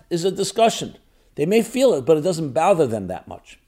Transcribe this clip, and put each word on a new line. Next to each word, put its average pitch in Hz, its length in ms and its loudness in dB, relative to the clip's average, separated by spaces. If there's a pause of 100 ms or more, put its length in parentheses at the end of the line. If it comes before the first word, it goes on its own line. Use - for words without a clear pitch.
is 170 140 -2
a 190 80 0
discussion. 196 640 0 (360)
They 143 120 -4
may 208 180 2
feel 254 300 2
it, 135 120 -4
but 160 120 4
it 151 40 -2
doesn't 160 320 -4
bother 160 320 2
them 107 220 -4
that 87 200 -10
much. - 400 -20